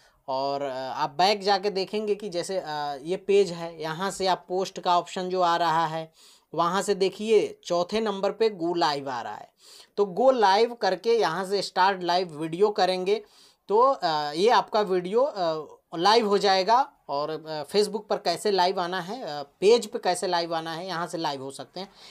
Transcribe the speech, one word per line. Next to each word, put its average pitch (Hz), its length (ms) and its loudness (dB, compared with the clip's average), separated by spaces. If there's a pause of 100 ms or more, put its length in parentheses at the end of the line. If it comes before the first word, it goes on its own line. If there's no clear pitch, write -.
(280)
और, 139 340 -2
अ, 135 120 -6
आप 131 360 -4
बैक 190 320 2
जाके 196 280 0
देखेंगे 202 440 -4
कि 208 140 -10
जैसे, 175 300 -4
अ, 147 440 -6
ये 170 140 -4
पेज 190 360 2
है, 170 300 -10
यहाँ 160 280 -4
से 190 160 -4
आप 175 220 0
पोस्ट 185 320 -4
का 175 180 2
ऑप्शन 185 300 -6
जो 185 120 -2
आ 170 160 2
रहा 165 300 2
है, 160 260 -6 (420)
वहाँ 170 280 0
से 196 120 0
देखिए 190 720 2
चौथे 175 360 -2
नंबर 196 320 -2
पे 220 180 0
go 170 260 -4
live 143 320 0
आ 120 140 -6
रहा 107 120 -10
है। - 180 -18 (440)
तो 196 240 0
go 262 180 6
live 220 420 4
करके 190 340 0
यहाँ 185 300 0
से 190 180 -2
start 190 380 2
live 175 420 -2
video 180 340 2
करेंगे 185 480 0 (440)
तो, 208 120 4
अ, 160 520 2
ये 180 160 2
आपका 214 320 2
वीडियो, 185 420 0
अ, 175 540 -4 (200)
लाइव 202 320 4
हो 202 100 4
जाएगा। 196 540 2 (160)
और, 147 220 -4
अ, 156 340 -8
Facebook 202 420 -2
पर 202 100 -2
कैसे 185 340 -2
लाइव 190 300 2
आना 180 200 -4
है, 214 220 -10
अ, 147 200 -8
पेज 214 440 2
पे 226 120 -8
कैसे 185 280 -2
लाइव 170 280 -2
आना 165 180 -6
है, 170 140 -10
यहाँ 175 200 -4
से 170 120 -8
लाइव 143 240 -4
हो 135 80 -10
सकते 139 300 -14
हैं। 196 120 -14 (180)